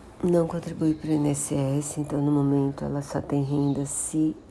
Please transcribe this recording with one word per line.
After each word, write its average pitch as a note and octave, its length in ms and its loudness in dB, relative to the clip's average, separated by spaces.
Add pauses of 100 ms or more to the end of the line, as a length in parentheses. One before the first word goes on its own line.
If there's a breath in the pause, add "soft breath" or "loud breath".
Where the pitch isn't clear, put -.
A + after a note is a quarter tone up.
(240)
não E3+ 240 4
contribui D#3+ 460 0
pro D#3 160 -4
I D#3 60 4
N D3 160 2
S C#3+ 240 -2
S, C#3+ 440 -2
então D3 220 -2
no C#3+ 100 2
momento C#3 540 2
ela C#3+ 160 -4
só C#3+ 180 -6
tem C#3+ 240 0
renda C#3+ 440 0
se D#3 500 -2 (140)